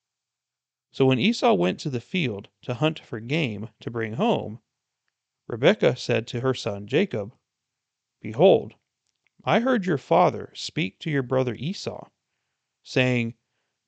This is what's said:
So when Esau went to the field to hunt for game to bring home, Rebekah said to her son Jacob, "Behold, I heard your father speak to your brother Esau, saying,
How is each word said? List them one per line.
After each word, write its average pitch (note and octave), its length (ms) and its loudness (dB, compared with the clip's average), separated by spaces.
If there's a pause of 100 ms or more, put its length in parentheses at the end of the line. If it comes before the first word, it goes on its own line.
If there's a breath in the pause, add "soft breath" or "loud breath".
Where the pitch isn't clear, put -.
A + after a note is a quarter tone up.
(920)
So - 140 2
when C3 140 4
Esau A3+ 340 2
went F3+ 260 0
to D#3 100 -6
the B2 120 -4
field B2 480 -6 (140)
to B2+ 100 -6
hunt D#3 260 -2
for A2+ 220 -10
game A2+ 480 -4 (100)
to - 100 -10
bring A2+ 240 -4
home, A#2+ 480 -2 (840)
Rebekah C#3 480 2
said A#2 320 -2
to A#2 140 -6
her C3 120 2
son G2+ 340 -6
Jacob, A#2+ 460 -2 (880)
"Behold, A#2 560 2 (720)
I E3 160 4
heard A#3+ 240 0
your E3 120 2
father C#3+ 560 2
speak - 460 -6
to E3 100 -8
your C#3 140 0
brother B2+ 320 0
Esau, - 540 -10 (720)
saying, B2 520 0 (520)